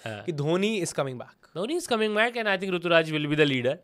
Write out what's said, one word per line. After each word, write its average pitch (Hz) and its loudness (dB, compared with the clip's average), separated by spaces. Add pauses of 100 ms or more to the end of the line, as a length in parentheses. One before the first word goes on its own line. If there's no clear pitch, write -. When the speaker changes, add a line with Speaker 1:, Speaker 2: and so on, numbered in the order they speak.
Speaker 1:
हाँ। 107 -8
Speaker 2:
कि 175 -6
धोनी 180 0
is 165 -4
coming 135 -4
back। - -18
Speaker 1:
धोनी 240 -4
is 320 -10
coming 214 0
back 226 2
and 233 -4
I 196 2
think 185 -2
ऋतुराज 165 4
will 151 0
be 147 0
the 151 6
leader। 131 0